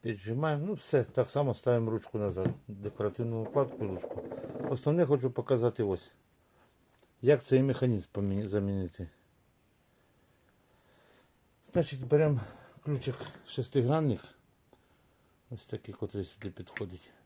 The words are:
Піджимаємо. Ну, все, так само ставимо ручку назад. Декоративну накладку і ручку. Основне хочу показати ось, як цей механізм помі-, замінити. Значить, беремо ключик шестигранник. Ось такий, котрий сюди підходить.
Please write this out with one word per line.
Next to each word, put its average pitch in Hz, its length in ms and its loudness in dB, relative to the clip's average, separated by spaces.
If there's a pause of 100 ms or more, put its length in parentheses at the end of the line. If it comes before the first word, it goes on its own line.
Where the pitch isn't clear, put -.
Піджимаємо. 127 600 -2
Ну, 208 80 -4
все, 131 300 0
так - 260 -2
само 139 240 0
ставимо 117 360 2
ручку 110 280 -4
назад. 95 300 0 (200)
Декоративну 107 760 -4
накладку - 400 -2
і 101 40 -4
ручку. - 340 -8 (480)
Основне 151 360 2
хочу 131 240 2
показати 120 520 2
ось, 98 300 -2 (1080)
як 127 220 6
цей 131 180 6
механізм 123 500 2
помі-, 101 360 0
замінити. 98 600 -2 (2750)
Значить, 135 340 0
беремо 147 340 6 (440)
ключик 135 320 -2 (300)
шестигранник. 123 760 2 (1300)
Ось 113 160 -14
такий, 107 280 -10
котрий 101 300 -6
сюди - 260 -10
підходить. 92 600 -12 (160)